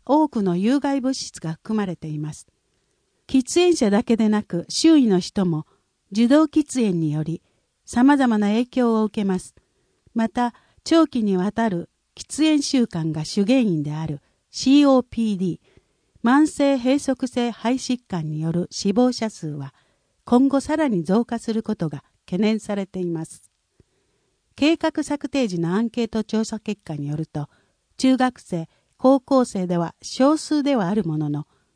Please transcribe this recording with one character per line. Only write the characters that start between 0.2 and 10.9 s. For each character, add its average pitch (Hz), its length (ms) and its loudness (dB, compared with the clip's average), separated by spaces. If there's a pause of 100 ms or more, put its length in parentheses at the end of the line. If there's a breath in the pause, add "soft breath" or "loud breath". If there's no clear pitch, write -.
く 233 140 -4
の 180 140 0
有 233 240 2
害 277 200 -2
物 262 160 -2
質 - 240 -14
が 160 120 -8
含 220 240 -6
ま 208 100 -2
れ 175 100 -6
て 156 120 -12
い 151 100 -6
ま 151 160 -8
す。 - 120 -20 (800)
喫 262 160 2 (120)
煙 349 220 4
者 214 140 2
だ 202 120 4
け 233 140 0
で 214 120 2
な 214 140 0
く、 170 260 -8
周 320 300 4
囲 262 80 6
の 190 120 4
人 185 280 -2
も 156 200 -2 (460)
受 226 160 2
動 294 160 6
喫 302 200 0
煙 214 340 -2
に 156 140 0
よ 151 100 -2
り 160 200 -6 (420)
様 269 320 4
々 240 220 2
な 208 100 2
影 226 180 0
響 233 340 0
を 220 40 2
受 214 180 -4
け - 20 -2
ま 185 140 0
す。 - 160 -14 (600)
ま 226 140 0
た、 240 240 -2 (320 soft breath)
長 320 220 4